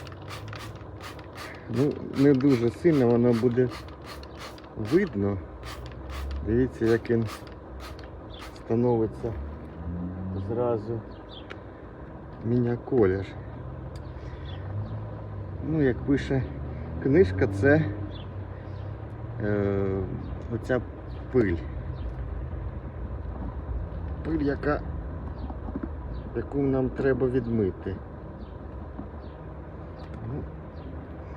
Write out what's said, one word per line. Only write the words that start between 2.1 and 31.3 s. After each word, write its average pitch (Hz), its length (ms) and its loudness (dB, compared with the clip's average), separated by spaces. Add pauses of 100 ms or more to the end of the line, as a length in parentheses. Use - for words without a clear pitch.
не 143 140 10
дуже 127 380 6
сильно 143 380 6
воно 120 240 8
буде 120 360 4 (1080)
видно. 104 640 2 (1080)
Дивіться, 120 380 4
як 117 260 6
він 117 160 4 (1300)
становиться 117 760 2 (1160)
зразу, 117 520 2 (1400)
міняє 120 320 4
колір. 98 500 6 (2500)
Ну, 156 140 4
як 127 140 6
пише 135 460 2 (600)
книжка, 151 440 8
це, 147 380 8 (1600)
е, 101 600 2 (540)
оця 120 260 2 (520)
пиль. 104 240 6 (2750)
Пиль, 156 180 2
яка, 139 380 2 (1600)
яку 117 220 -2
нам 135 320 4
треба 131 360 4
відмити. 117 720 2 (2250)
Ну, 135 120 -4 (960)